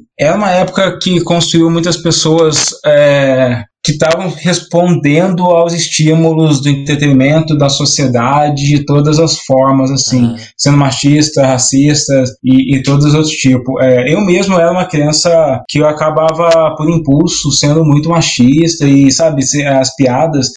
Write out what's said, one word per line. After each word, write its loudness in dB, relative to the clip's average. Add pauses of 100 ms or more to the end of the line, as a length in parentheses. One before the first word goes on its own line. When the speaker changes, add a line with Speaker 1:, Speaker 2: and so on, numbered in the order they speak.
(180)
Speaker 1:
é 0
uma -2
época -2
que 0
construiu 0
muitas -2
pessoas, 0 (160)
é, 2 (200)
que -2
estavam -2
respondendo 0
aos 2
estímulos 0
do -2
entretenimento, 0
da 0
sociedade, -2
de 0
todas 2
as 0
formas, 0
assim, 0
Speaker 2:
Aham. -2 (220)
Speaker 1:
sendo 2
machista, 0
racista 0 (200)
e, 2
e -4
todos 2
os 2
outros 0
tipos. 0
É, 2
eu 0
mesmo 0
era 2
uma -2
criança 0
que -4
eu 2
acabava, 0
por -2
impulso, 0
sendo 0
muito 2
machista 0
e, 4
sabe, 0
se, -4
as 0
piadas 0